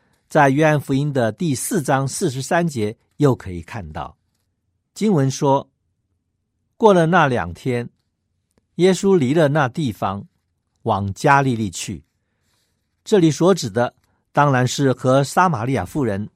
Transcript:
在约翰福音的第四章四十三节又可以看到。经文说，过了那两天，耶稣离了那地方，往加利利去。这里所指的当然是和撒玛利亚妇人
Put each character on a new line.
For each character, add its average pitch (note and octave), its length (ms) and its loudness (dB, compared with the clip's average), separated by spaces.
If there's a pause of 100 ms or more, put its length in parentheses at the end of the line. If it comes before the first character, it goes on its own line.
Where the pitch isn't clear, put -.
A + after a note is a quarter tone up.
(280)
在 C#3+ 220 4
约 D3+ 160 2
翰 D3+ 120 2
福 - 140 -4
音 C#3+ 180 0
的 B2 220 0
第 E3 220 -4
四 F3+ 260 -4
章 C3+ 260 0
四 E3+ 220 -4
十 C3 140 -6
三 E3+ 260 -2
节 A2+ 260 -6 (220)
又 C3+ 180 2
可 - 160 -10
以 F2 120 -10
看 F2 320 -14
到。 D2 200 -12 (760)
经 G#3+ 180 -2
文 C#3 200 2
说， C3+ 400 -2 (1040)
过 G#3+ 160 4
了 E3+ 140 4
那 E3 200 2
两 F#2 280 -4
天， A#2+ 340 -6 (880)
耶 F3+ 180 4
稣 G3 240 2
离 C3+ 160 2
了 D#3 160 4
那 C#3 180 0
地 B2+ 240 -4
方， G2+ 380 -6 (540)
往 G2+ 320 -2
加 C#3 260 4
利 C3+ 160 -2
利 G#2+ 140 -4
去。 E2 340 -12 (1000)
这 G#3+ 160 2
里 E3 120 4
所 E3+ 240 2
指 B2+ 160 -4
的 A#2+ 240 -2 (380)
当 C#3+ 200 2
然 B2+ 160 2
是 C#3 240 0
和 C3 320 2
撒 F3+ 240 0
玛 A#2 160 -2
利 C3 80 -4
亚 A2 100 -2
妇 C#3 220 -4
人 G#2 320 -4